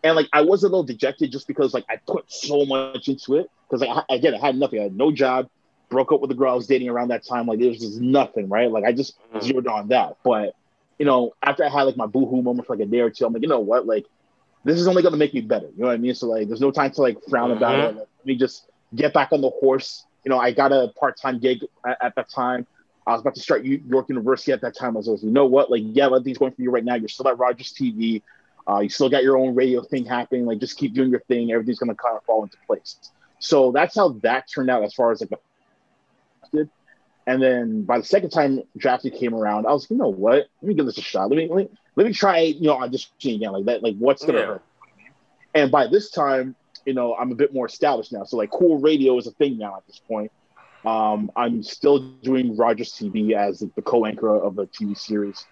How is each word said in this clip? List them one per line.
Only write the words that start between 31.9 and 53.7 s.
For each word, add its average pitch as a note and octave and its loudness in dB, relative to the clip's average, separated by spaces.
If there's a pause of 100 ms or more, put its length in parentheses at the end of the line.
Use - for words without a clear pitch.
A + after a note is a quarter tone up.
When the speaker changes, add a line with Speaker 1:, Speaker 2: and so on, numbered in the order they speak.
Speaker 1:
kinda A2+ -4
fall A2 2
into G2 -16 (100)
place." - -6 (400)
So C3+ 4
that's D3 0
how G3 4 (140)
that B2 0
turned C3 -2
out A#2+ 2
as G#2 -4
far A#2 2
as, A2 -4
like, A2+ -8
the - -10 (560)
and C3 0
then A#2 0
by A#2+ 0
the G#2+ -6
second F#3 2
time C#3 0 (120)
drafting B2+ -2
came A#2+ -4
around, G#2+ 0
I A#2+ 2
was C#3+ 0
like, - -10
"You A#3 0
know F#3+ 2
what? A2 2 (120)
Let E3 -6
me G#3 0
give D3+ 0
this A#2 -6
a - -12
shot. G2 -2
Let C#3+ 2
me, D#3+ 0
let E3+ 0
me, G3 -4 (180)
let G#3 4
me G#3+ -2
try, F#3+ 2
you D#3+ 0
know, D3 4
auditioning B2+ -6
again. G#2 -4
Like, G2 -4
that, A#2 0
like, A2 -2
what's C3+ 0
gonna D#3+ 2
Speaker 2:
Yeah. G#2+ 0
Speaker 1:
hurt?" G2 -8 (880)
And C#3+ 4
by C#3 4
this G#3 2
time, C3 -2 (300)
you C3+ -2
know, A#2+ -2
I'm B2 -4
a A#2+ -6
bit C3+ 0
more B2 -4
established C3+ -2
now. G2+ -10
So, A#2+ -8
like, G#2 -2
Cool E3 4
Radio C3+ 4
is A#2 -4
a A2 -12
thing C#3 0
now G2+ -10
at - -20
this - -20
point. G#2+ -8 (540)
Um, G#2+ 0
I'm A#2 0
still C#3+ 2 (220)
doing B2+ 0
Rogers A#2 0
T G#2 -8
V G#2+ 0
as, G2+ -2
like, G2+ -10